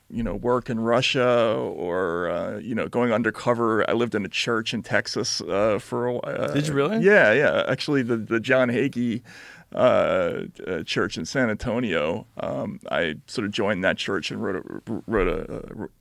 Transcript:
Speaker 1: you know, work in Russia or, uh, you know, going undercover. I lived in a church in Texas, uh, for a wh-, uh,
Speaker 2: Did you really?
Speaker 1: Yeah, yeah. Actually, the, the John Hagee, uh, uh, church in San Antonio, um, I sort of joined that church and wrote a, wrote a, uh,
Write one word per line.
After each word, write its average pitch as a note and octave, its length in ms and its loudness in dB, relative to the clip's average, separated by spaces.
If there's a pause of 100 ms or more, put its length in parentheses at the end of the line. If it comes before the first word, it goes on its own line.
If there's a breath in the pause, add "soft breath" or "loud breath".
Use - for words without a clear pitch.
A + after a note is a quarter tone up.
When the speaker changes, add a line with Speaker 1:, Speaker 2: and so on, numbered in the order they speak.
(100)
Speaker 1:
you A#2 120 -6
know, G#2 120 -4
work B2 340 0
in A#2 120 -2
Russia A#2+ 760 4
or, F2 720 -2
uh, F2+ 300 -2
you G#2+ 160 -6
know, E2+ 120 -2
going A#2+ 280 0
undercover. A2+ 720 0
I F2+ 60 2
lived A#2 200 0
in G2+ 120 -2
a - 20 -8
church A2+ 460 -2
in A2 80 -4
Texas, - 580 -2
uh, G2 380 2
for A#2+ 300 -4
a B2 100 -2
wh-, - 80 -8
uh, C#3 260 -4
Speaker 2:
Did D3 160 0
you C#3+ 60 -2
really? D#3 240 2
Speaker 1:
Yeah, F3 340 8
yeah. A2 340 4
Actually, C3+ 360 0
the, A#2 160 0
the A2+ 200 -2
John B2+ 300 2
Hagee, A#2+ 540 0 (520 loud breath)
uh, F2+ 680 2 (240)
uh, E2 180 -4
church G#2 340 -2
in B2 60 -6
San B2+ 260 -2
Antonio, G#2 760 -2 (120)
um, B2+ 400 -6 (120)
I D#2 260 0 (100)
sort G#2+ 200 -4
of G2+ 60 -4
joined G2+ 320 0
that F#2 140 2
church F#2 320 -4
and G2+ 120 -6
wrote F#2+ 140 -2
a, - 500 -8
wrote F#2+ 220 2
a, - 540 -6
uh, - 40 -8 (140)